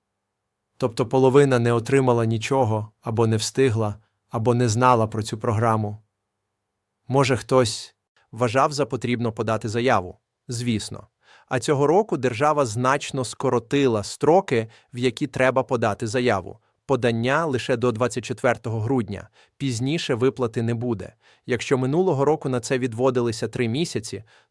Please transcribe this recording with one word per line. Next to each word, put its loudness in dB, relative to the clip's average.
Тобто -2
половина 4
не 2
отримала 2
нічого, 0
або 0
не 2
встигла, 0
або 0
не 2
знала 4
про -4
цю -8
програму. 0
Може, 4
хтось 0
вважав 2
за -2
потрібно -2
подати -4
заяву? 0
Звісно. -4
А -2
цього 2
року 2
держава 0
значно -2
скоротила 0
строки, 0
в -12
які -2
треба 2
подати -2
заяву. -2
Подання 0
лише -2
до 0
двадцять -2
четвертого -2
грудня. -4
Пізніше -2
виплати 0
не -2
буде. -6
Якщо -2
минулого 0
року 0
на -2
це -2
відводилися 0
три -2
місяці, -6